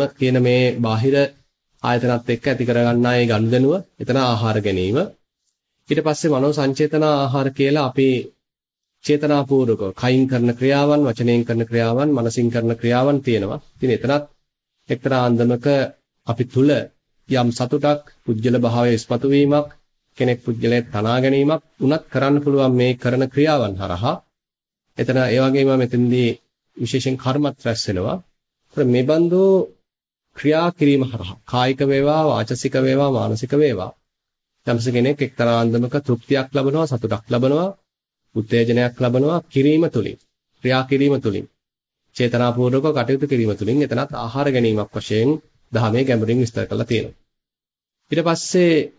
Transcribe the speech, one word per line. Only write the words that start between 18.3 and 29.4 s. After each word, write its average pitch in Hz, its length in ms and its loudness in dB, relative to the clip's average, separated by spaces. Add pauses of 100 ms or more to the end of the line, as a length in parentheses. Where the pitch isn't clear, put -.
භාවයේ 120 380 0
ඉස්මතු 120 320 -4
වීමක්, 143 420 2 (480)
කෙනෙක් 123 220 0
පුජ්‍යලයේ 117 440 -2
තනා 113 360 -2
ගැනීමක් 139 440 0 (160)
උනත් 151 260 0
කරන්න 135 340 0
පුළුවන් 139 340 2
මේ 123 200 2
කරන 127 320 -2
ක්‍රියාවන් 135 500 0
හරහා. 98 400 -4 (840)
එතන 127 240 -2
ඒ 123 200 2
වගේම 135 320 2
මෙතෙන්දී 123 560 2 (480)
විශේෂයෙන් 131 400 -2
කර්මත් 135 420 -2
රැස් 113 240 -4
වෙනවා. 104 340 -4 (460)
ඒතර 143 220 -2
මේ 123 180 2
බඳු 170 400 2 (960)